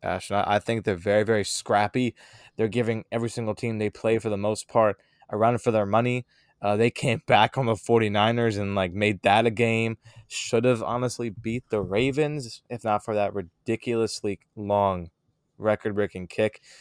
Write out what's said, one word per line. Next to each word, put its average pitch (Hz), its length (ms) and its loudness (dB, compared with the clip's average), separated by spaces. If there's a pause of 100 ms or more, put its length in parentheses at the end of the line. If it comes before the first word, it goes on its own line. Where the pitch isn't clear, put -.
Ashton. 92 340 -4
I, 101 180 2
I 104 60 4
think 113 240 -4
they're 104 100 0
very, 101 300 2
very 107 200 2
scrappy. 110 720 0 (420)
They're 110 120 0
giving 110 440 -2
every 117 160 -2
single 110 260 -6
team 113 240 -4
they 107 120 -2
play, 113 280 0
for 110 120 -4
the 101 80 -2
most 104 280 -4
part, 107 320 2 (300)
a 107 80 -6
run 113 220 2
for 120 140 0
their 107 120 2
money. 123 400 0 (380)
Uh, 104 140 0
they 117 140 4
came - 320 -2
<laughs> - 40 -20
back 110 320 4
on 131 80 0
the 113 100 2
forty-niners 113 800 2
and, 101 180 -4
like, 92 200 -2
made 104 280 0
that 104 220 4
a 117 60 2
game. 113 480 0 (280)
Should - 380 -2
have 120 180 2
honestly 120 460 -4
beat 113 400 -8
the 104 140 -2
Ravens, 131 880 -2
if 120 120 -10
not 107 220 -2
for 113 100 -4
that 101 200 0
ridiculously 107 1040 -4 (180)
long 101 540 0 (500)
record-breaking 101 680 -2
kick. - 340 -4 (180)